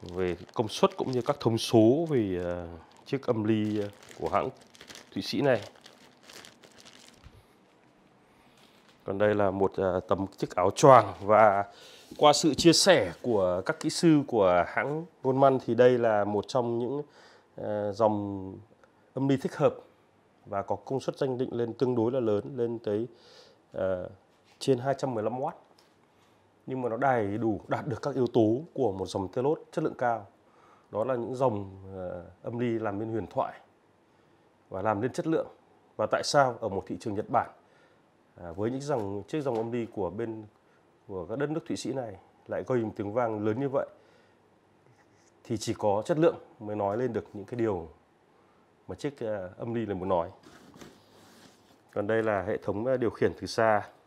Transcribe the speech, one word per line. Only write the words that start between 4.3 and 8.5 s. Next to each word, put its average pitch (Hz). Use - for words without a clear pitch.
hãng 82
Thụy 98
Sĩ -
này. 127